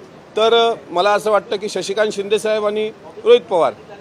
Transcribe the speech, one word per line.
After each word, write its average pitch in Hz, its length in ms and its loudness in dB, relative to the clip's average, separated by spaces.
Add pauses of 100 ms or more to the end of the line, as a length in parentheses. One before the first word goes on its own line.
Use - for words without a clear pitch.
(380)
तर, 226 160 4
अ, 233 200 2 (160)
मला 180 220 0
असं 208 200 0
वाटतं 208 240 0
की 202 140 -8
शशिकांत 196 420 -2
शिंदे 202 280 -2
साहेब 214 260 -2
आणि 214 260 -4 (320)
रोहित 233 180 6
पवार 156 320 0 (280)